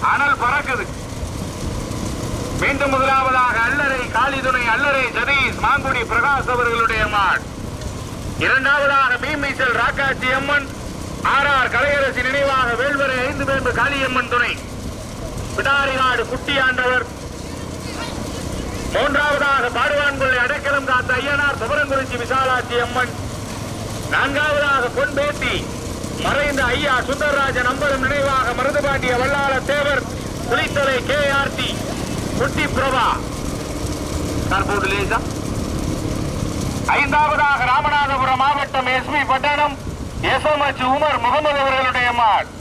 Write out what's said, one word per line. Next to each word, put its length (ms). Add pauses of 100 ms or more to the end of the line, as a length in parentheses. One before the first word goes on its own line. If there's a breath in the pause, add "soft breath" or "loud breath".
(120)
அனல் 320
பறக்குது. 420 (1800)
மீண்டும் 340
முதலாவதாக 640 (100)
அல்லறை 340 (160)
காளிதுணை, 440 (140)
அல்லறை 280 (120)
சதீஷ் 500
மாங்குடி 460
பிரகாஷ் 420
அவர்களுடைய 500 (120)
மாடு. 260 (1040)
இரண்டாவதாக 640 (120)
மீமிசல் 580
ராக்காச்சி 560
அம்மன், 300 (680)
ஆர் 220
ஆர் 200
கலையரசி 520
நினைவாக 420 (120)
வேல்வரை 440
ஐந்து 240
பேருந்து 320
காளியம்மன் 520
துணை, 200 (1040)
பிடாரிகாடு 760
குட்டியாண்டவர். 720 (1900)
மூன்றாவதாக 840
பாடுவான்கொள்ளை 680
அடைக்கலம் 460
காத்த 300
ஐயனார் 420
துவரங்குறிச்சி 600
விசாலாட்சி 600
அம்மன். 300 (1000)
நான்காவதாக 680 (140)
பொன்பேட்டி 580 (720)
மறைந்த 360 (140)
ஐயா 180 (140)
சுந்தரராஜன் 640
அம்பலம் 340
நினைவாக 540
மருதுபாண்டிய 600
வல்லாள 320 (160)
தேவர் 320 (480)
குளித்தலை 480 (120)
கே 100 (200)
ஆர் 180
டி 120 (680)
குட்டி 260 (100)
பிரபா. 320 (1400)
சார், 200
போட்டு 240
லேசா. 260 (1800)
ஐந்தாவதாக 640 (100)
ராமநாதபுரம் 720
மாவட்டம் 520
எஸ் 180
பி 80 (120)
பட்டணம் 420 (580)
எஸ் 200
எம் 160
எச் 140 (120)
உமர் 300
முகமது 400
அவர்களுடைய 440 (120)
மாடு. 280 (120)